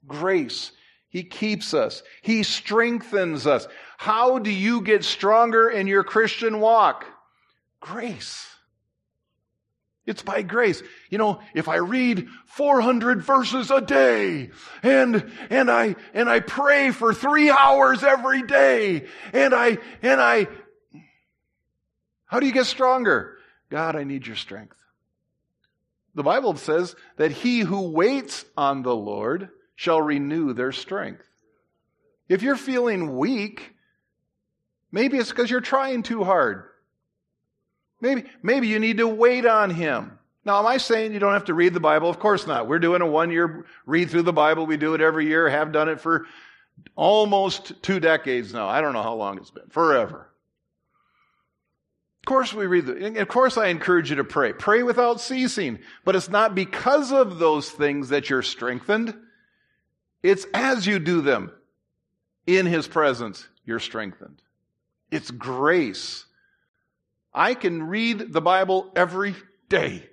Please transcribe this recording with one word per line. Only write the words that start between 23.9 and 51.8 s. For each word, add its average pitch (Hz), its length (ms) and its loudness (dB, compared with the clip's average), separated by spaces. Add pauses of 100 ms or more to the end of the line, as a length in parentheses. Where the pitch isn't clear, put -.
I 147 80 -6
need 135 220 -10
your 113 100 -14
strength." 101 400 -16 (1400)
The 147 80 -6
Bible 190 340 0
says 165 400 -2 (200)
that 156 160 0
he 240 280 -2
who 185 300 -4
waits 214 540 -2 (120)
on 139 260 -2
the 123 140 0
Lord 110 540 -6 (280)
shall 160 240 2
renew 147 500 -2
their 127 200 -4
strength. - 520 -12 (1040)
If 180 140 0
you're 269 140 0
feeling 220 600 -4
weak, 208 600 -4 (1120)
maybe 254 280 -2
it's 233 120 -4
'cause 240 220 -2
you're 254 80 -2
trying 262 420 -2
too 220 220 -4
hard. 135 440 0 (1300)
Maybe, 247 240 -2 (180)
maybe 240 240 0
you 214 140 0
need 220 160 0
to 233 100 2
wait 233 400 2
on 214 240 4
him. 160 480 -4 (260)
Now, 202 140 2
am 214 80 2
I 262 120 2
saying 220 340 -2
you 208 80 -4
don't 202 120 2
have 202 120 0
to 175 100 -4
read 175 200 4
the 175 60 -2
Bible? 156 300 2
Of 170 80 -6
course 208 260 0
not. 120 220 -4
We're 156 140 0
doing 175 220 2
a 175 40 0
one-year 165 600 -2 (200)
read 160 240 -2
through 170 120 0
the 175 100 0
Bible. 156 340 2
We 156 100 -2
do 156 180 -2
it 156 60 0
every 156 260 2
year, 156 220 2
have 151 220 -2
done 156 180 0
it 156 120 -6
for 165 260 -2 (720)
almost 196 840 0
two 190 200 -2
decades 131 520 0
now. 110 140 -6
I 117 140 0
don't 147 140 -2
know 107 100 -4
how 117 100 -6
long 98 240 -6
it's - 140 -20
been. - 180 -20
Forever. 127 580 0 (1900)